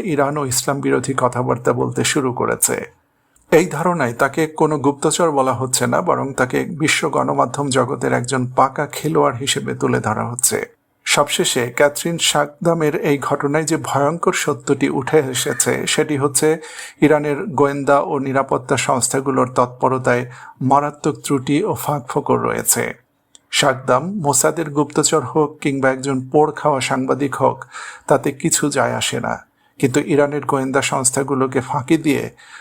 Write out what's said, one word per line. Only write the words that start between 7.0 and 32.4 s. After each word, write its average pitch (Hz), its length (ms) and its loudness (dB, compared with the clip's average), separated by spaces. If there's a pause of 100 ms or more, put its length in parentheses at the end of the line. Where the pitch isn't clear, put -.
গণমাধ্যম 143 580 0
জগতের 127 440 0
একজন 127 300 0 (120)
পাকা 135 320 2
খেলোয়াড় 147 500 0
হিসেবে 131 380 -4
তুলে 127 260 0
ধরা 113 260 -2
হচ্ছে। 120 320 -2 (480)
সবশেষে 147 640 2
ক্যাথরিন 147 500 0
সাকদামের 156 800 0
এই 143 200 2
ঘটনায় 143 480 0
যে 160 140 2
ভয়ঙ্কর 147 540 0
সত্যটি 143 540 -2
উঠে 143 360 0
এসেছে, 131 460 -2 (140)
সেটি 151 300 0
হচ্ছে 143 320 2 (520)
ইরানের 147 380 4 (140)
গোয়েন্দা 139 500 2
ও 180 160 -4
নিরাপত্তা 135 600 0
সংস্থাগুলোর 131 760 0
তৎপরতায় 127 720 0 (360)
মারাত্মক 143 600 2
ত্রুটি 139 420 0
ও 180 100 -2
ফাঁকফোকর 139 640 -2
রয়েছে। 113 440 -2 (680)
সাকদাম 131 500 2 (160)
মোসাদের 156 520 0
গুপ্তচর 147 540 0
হোক 147 260 0 (100)
কিংবা 135 300 0
একজন 131 260 -2 (120)
পোড় 151 240 4
খাওয়া 147 280 0
সাংবাদিক 135 540 -2
হোক, 127 240 2 (480)
তাতে 143 260 2
কিছু 156 380 0
যায় 120 240 0
আসে 120 260 -4
না, 113 140 -4 (460)
কিন্তু 135 260 2
ইরানের 143 400 2
গোয়েন্দা 135 360 0
সংস্থাগুলোকে 135 800 0
ফাঁকি 139 380 0
দিয়ে 135 260 0 (360)